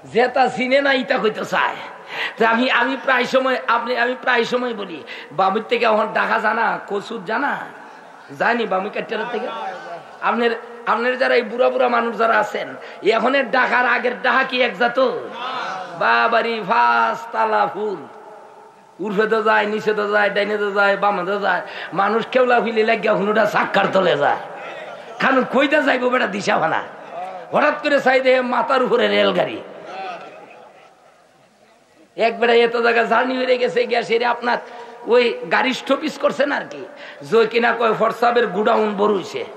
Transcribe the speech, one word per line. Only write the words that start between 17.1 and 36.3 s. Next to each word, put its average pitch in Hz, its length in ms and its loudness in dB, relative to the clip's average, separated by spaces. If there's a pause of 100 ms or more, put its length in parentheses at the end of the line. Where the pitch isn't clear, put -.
তালা 220 420 2
ফুল, 370 240 -4 (1000)
উর্ফে 208 280 0
তো 214 160 0
যায়, 214 220 4
নিচে 214 280 -2
তো 208 180 -2
যায়, 208 180 2
ডাইনে 202 280 -2
তো 208 140 -2
যায়, 202 260 2
বামে 185 280 0
তো 202 140 -2
যায়। 185 220 0 (320)
মানুষ 208 380 0
কেউলা 247 300 4
ফিলে 220 220 0
লাগিয়া 220 300 2
হুনুটা 208 320 2
চাক্কার 190 480 0
তলে 175 240 4
যায়, 131 180 2 (840)
কারণ 262 240 2
কইতে 285 400 2
যাইব 262 240 2
বেটা 247 200 2
দিশা 202 300 -2
ভানা। 151 240 0 (680)
হঠাৎ 285 320 2
করে 285 180 4
চাই 262 180 4
দেখে 254 220 4
মাথার 240 420 0
উপরে 220 240 2
রেলগাড়ি, 185 540 2 (2500)
এক 226 240 0
বেটা 233 140 4
এত 233 240 4
জায়গা 233 260 2
জার্নি 254 340 2
হয়ে 254 200 2
গেছে, 240 280 0
গ্যাস 220 260 -2
এর 233 120 2
আপনার 240 340 0 (480)
ওই 233 340 4 (120)
গাড়ি 220 220 2
স্টপিস 285 440 -2
করছেন 285 340 0